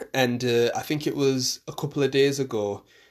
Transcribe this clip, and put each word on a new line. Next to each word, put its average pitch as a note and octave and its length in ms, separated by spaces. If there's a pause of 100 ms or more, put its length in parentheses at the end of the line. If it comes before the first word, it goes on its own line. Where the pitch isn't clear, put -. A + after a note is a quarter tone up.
(140)
And, B2 300
uh, A#2+ 300
I A2+ 60
think D3+ 260
it - 80
was C3+ 540
a C#3+ 40
couple C#3+ 300
of C3 80
days C#3 300
ago, G#2 440 (260)